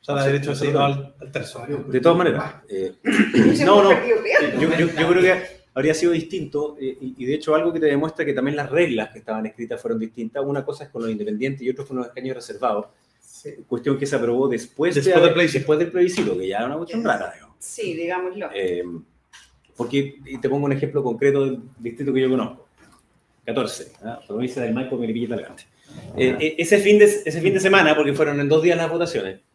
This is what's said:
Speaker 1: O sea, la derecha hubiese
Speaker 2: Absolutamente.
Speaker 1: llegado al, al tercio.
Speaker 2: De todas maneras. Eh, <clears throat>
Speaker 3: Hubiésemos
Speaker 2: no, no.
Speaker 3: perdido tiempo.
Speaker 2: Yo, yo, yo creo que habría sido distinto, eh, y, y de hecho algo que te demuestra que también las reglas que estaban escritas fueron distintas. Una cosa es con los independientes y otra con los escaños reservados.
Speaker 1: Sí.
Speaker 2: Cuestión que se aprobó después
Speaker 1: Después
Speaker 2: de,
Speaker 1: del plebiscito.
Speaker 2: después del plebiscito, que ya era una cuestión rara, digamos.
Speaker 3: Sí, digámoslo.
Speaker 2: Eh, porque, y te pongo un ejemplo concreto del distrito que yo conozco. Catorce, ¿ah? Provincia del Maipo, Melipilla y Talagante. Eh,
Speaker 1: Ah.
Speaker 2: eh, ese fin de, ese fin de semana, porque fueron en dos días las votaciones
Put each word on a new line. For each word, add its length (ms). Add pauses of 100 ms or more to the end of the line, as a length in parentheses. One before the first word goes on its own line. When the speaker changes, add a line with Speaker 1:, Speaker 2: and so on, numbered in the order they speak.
Speaker 1:
O 40
sea, 100
la 100
derecha 260
hubiese 160
Speaker 2:
Absolutamente. 300
Speaker 1:
llegado 220
al, 80
al 40
tercio. 600
Speaker 2:
De 80
todas 180
maneras. 380 (140)
Eh, 300
<clears throat> 40 (300)
Speaker 3:
Hubiésemos 320
Speaker 2:
no, 180
no. 60
Speaker 3:
perdido 320
tiempo. 400
Speaker 2:
Yo, 160
yo, 240
yo 80
creo 120
que 340 (180)
habría 200
sido 200
distinto, 680
eh, 220
y, 160
y 80
de 80
hecho 220
algo 180
que 80
te 60
demuestra 360
que 100
también 220
las 140
reglas 400
que 100
estaban 280
escritas 340
fueron 180
distintas. 460
Una 180
cosa 220
es 60
con 100
los 100
independientes 520
y 80
otra 140
con 120
los 80
escaños 300
reservados. 500 (340)
Speaker 1:
Sí. 320 (160)
Speaker 2:
Cuestión 300
que 80
se 100
aprobó 320
después 480
Speaker 1:
Después 200
Speaker 2:
de, 60
Speaker 1:
del 120
plebiscito. 260
Speaker 2:
después 200
del 120
plebiscito, 460
que 100
ya 100
era 100
una 100
cuestión 260
rara, 300
digamos. 260
Speaker 3:
Sí, 340
digámoslo. 600
Speaker 2:
Eh, 300 (920)
porque, 500
y 120
te 100
pongo 180
un 60
ejemplo 320
concreto 420
del 140 (180)
distrito 360
que 80
yo 80
conozco. 380 (760)
Catorce, 480 (120)
¿ah? 220
Provincia 360
del 120
Maipo, 240
Melipilla 280
y 40
Talagante. 340 (520)
Eh, 160
Speaker 1:
Ah. 80
Speaker 2:
eh, 180
ese 220
fin 180
de, 80
ese 360
fin 120
de 60
semana, 360
porque 180
fueron 260
en 80
dos 160
días 140
las 120
votaciones 520 (140)